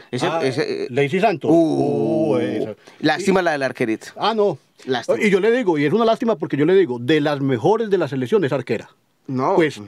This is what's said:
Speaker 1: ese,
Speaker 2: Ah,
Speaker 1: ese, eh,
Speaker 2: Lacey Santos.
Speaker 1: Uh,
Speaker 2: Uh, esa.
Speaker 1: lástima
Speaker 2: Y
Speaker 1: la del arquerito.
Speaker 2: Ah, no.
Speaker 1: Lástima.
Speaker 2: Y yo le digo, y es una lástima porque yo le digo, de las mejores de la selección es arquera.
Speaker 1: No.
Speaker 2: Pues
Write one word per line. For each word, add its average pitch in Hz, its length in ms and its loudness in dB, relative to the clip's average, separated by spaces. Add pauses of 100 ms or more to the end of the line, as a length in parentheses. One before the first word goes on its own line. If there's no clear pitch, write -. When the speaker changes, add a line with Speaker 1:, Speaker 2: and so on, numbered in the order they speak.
(100)
Speaker 1:
ese, - 160 -4
Speaker 2:
Ah, 165 180 -2
Speaker 1:
ese, 127 400 -2
eh, - 60 -8
Speaker 2:
Lacey 139 300 0
Santos. 175 320 0
Speaker 1:
Uh, 135 600 2 (200)
Speaker 2:
Uh, 104 60 2
esa. 107 360 -4 (260)
Speaker 1:
lástima 185 400 2
Speaker 2:
Y 180 40 0
Speaker 1:
la 165 80 2
del 143 100 -2
arquerito. 120 440 -2 (100)
Speaker 2:
Ah, 185 180 -2
no. 202 240 0 (280)
Speaker 1:
Lástima. 127 340 -2
Speaker 2:
Y 220 100 2
yo 190 100 4
le 208 120 2
digo, 214 260 2
y 143 60 2
es 139 80 2
una 226 120 2
lástima 226 320 2
porque 160 200 -6
yo 139 80 2
le 170 100 4
digo, 160 240 2
de 147 220 2
las 147 200 0
mejores 156 500 0
de 190 80 2
la 160 100 0
selección 139 360 0
es 135 80 0
arquera. 127 380 -4 (360)
Speaker 1:
No. 135 280 -2
Speaker 2:
Pues 156 340 0